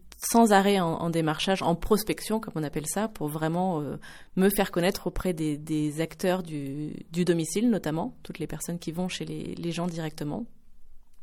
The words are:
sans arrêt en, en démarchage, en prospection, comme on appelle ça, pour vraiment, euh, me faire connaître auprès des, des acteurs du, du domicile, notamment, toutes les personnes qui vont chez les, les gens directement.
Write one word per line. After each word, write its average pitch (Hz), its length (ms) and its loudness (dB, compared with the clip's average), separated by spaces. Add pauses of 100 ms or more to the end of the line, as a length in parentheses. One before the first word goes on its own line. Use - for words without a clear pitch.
(180)
sans 233 340 6
arrêt 196 280 8
en, 165 140 2
en - 160 -2
démarchage, 160 520 2
en 170 140 4
prospection, 208 640 0
comme - 160 -8
on 156 80 -2
appelle 151 240 -4
ça, 208 200 -2
pour 180 200 -6
vraiment, 160 540 0
euh, 143 160 -6 (380)
me 190 140 6
faire 202 220 2
connaître 185 360 0
auprès 180 260 -2
des, 156 240 -2
des 151 440 -2
acteurs 180 420 0
du, 147 680 -8
du 170 140 0
domicile, 175 440 2
notamment, 175 540 0
toutes - 160 -12
les 151 80 -4
personnes 170 320 -6
qui - 120 -8
vont 180 180 -2
chez 160 160 -8
les, 160 300 -8
les 170 160 -4
gens 170 140 -2
directement. 160 600 -4 (760)